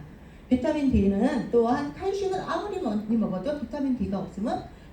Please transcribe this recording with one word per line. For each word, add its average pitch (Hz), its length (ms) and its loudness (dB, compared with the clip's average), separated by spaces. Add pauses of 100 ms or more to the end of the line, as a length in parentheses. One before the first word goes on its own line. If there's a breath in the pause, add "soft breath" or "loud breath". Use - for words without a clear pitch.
(500 loud breath)
비타민 277 420 2
D는 208 600 4
또한 247 420 2
칼슘은 381 460 -2
아무리 370 420 -4
많이 214 360 0
먹어도 190 420 0
비타민 269 380 -2
D가 196 220 -2
없으면 247 460 -4 (280 loud breath)